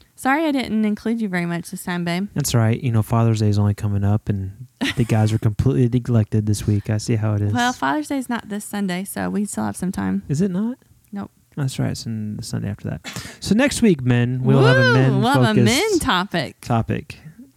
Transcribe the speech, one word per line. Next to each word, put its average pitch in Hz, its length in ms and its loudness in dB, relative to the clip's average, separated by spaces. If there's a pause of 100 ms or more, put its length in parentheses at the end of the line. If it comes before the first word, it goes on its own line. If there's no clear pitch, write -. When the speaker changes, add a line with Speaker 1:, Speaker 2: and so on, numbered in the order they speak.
(180)
Speaker 1:
Sorry 285 300 0
I 302 60 0
didn't 220 320 -2
include 220 360 -2
you 214 80 -2
very 180 180 -2
much 170 240 -6
this - 140 -12
time, 175 200 -4
babe. 175 300 -2
Speaker 2:
That's - 220 -2
all 117 40 4
right. 113 220 2
You 127 80 -2
know, 113 120 2
Father's 113 360 2
Day 107 100 2
is 101 100 2
only 104 160 4
coming 101 280 -2
up, 101 260 0
and 98 380 -6 (300)
the 120 80 2
guys 110 280 2
were 110 60 2
completely 127 500 2
<laughs> 117 120 -8
neglected 110 460 0
this 104 200 -2
week. 104 240 0
I 107 80 0
see 120 180 -2
how 107 180 0
it 104 80 0
is. 104 100 0
Speaker 1:
Well, 247 200 0
Father's 285 360 -2
Day 277 100 -2
is 247 100 -6
not 226 200 -6
this 208 160 -8
Sunday, 196 400 -4
so 190 260 -6
we 196 140 -2
still 214 200 -6
have 208 120 -6
some 185 160 -4
time. 196 360 -2
Speaker 2:
Is 143 120 0
it 196 100 0
not? 220 280 -4 (340)
Speaker 1:
Nope. 202 180 -10 (260)
Speaker 2:
That's 135 220 -4
right. 123 120 -2
It's - 160 -8
in 107 320 -6
the 117 40 -10
Sunday 110 280 -6
after 104 180 -8
that. - 180 -10 (340)
So - 140 0
next 262 280 2
week, 185 200 4
men, 123 400 2
we'll 135 220 6
have 131 120 6
a 131 40 4
Speaker 1:
Woo! 123 140 4
Speaker 2:
men 131 260 4
Speaker 1:
We'll - 120 2
have 127 100 4
a - 60 4
Speaker 2:
focused 208 160 4
Speaker 1:
men 349 340 2
topic. 180 640 -2
Speaker 2:
topic. - 560 -2 (380)